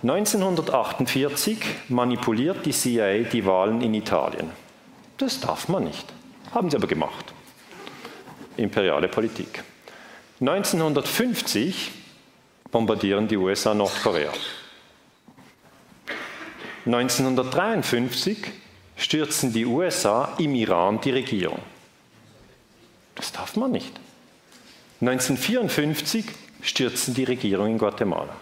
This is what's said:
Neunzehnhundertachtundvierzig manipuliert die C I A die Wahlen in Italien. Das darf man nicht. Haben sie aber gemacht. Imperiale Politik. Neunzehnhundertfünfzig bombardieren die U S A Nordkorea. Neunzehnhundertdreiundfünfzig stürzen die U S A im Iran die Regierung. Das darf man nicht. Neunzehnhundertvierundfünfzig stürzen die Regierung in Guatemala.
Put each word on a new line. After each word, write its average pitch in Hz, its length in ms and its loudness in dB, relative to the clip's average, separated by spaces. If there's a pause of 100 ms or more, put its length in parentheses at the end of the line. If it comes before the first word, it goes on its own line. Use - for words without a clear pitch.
Neunzehnhundertachtundvierzig 156 1500 0 (320)
manipuliert 123 760 2
die 151 60 2
C - 200 0
I 117 100 2
A 101 160 4 (120)
die 110 160 2
Wahlen 98 360 4
in 110 120 2
Italien. 82 580 0 (680)
Das - 240 -2
darf - 260 -4
man 170 160 2
nicht. - 220 -6 (480)
Haben 202 160 2
sie 143 80 2
aber 95 100 2
gemacht. 78 460 -4 (1200)
Imperiale 92 540 2
Politik. - 560 -4 (760)
Neunzehnhundertfünfzig 165 1500 0 (800)
bombardieren 104 580 2
die 104 100 2
U 92 120 2
S 98 160 0
A 110 80 4
Nordkorea. 95 560 2 (2500)
Neunzehnhundertdreiundfünfzig 131 1500 0 (580)
stürzen 147 560 0
die 113 140 0
U 123 160 2
S 180 240 0
A 120 320 4
im 151 160 2
Iran 104 480 4
die 143 80 0
Regierung. 101 480 0 (1600)
Das - 160 -8
darf - 240 -8
man 254 160 0
nicht. - 280 -6 (1000)
Neunzehnhundertvierundfünfzig 151 1300 0 (360)
stürzen - 540 -2
die 131 80 2
Regierung 110 480 2
in 113 80 2
Guatemala. 101 640 0